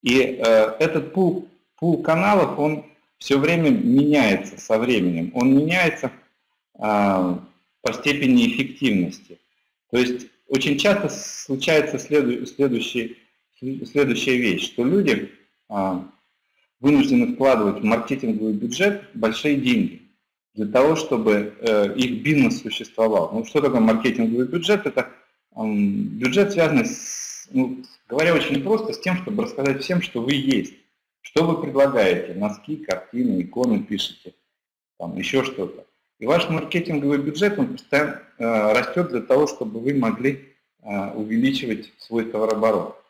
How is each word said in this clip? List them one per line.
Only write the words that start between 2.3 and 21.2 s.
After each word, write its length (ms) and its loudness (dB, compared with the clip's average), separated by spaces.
он 260 -2
всё 200 0
время 320 2
меняется 880 2
со 200 0
временем. 560 0
Он 220 4
меняется, 540 0
э, 580 2
по 100 -2
степени 560 2
эффективности. 920 -2
То 80 0
есть 280 -2
очень 300 0
часто 300 2
случается 880 -2
следу-, 480 0
следующий, 720 -2
следующая 760 -2
вещь, 340 -2
что 120 -2
люди, 460 0
э, 300 -4
вынуждены 540 4
вкладывать 460 2
в 40 -6
маркетинговый 720 0
бюджет 500 -2
большие 420 0
деньги 460 0
для 120 -4
того, 300 4
чтобы, 640 0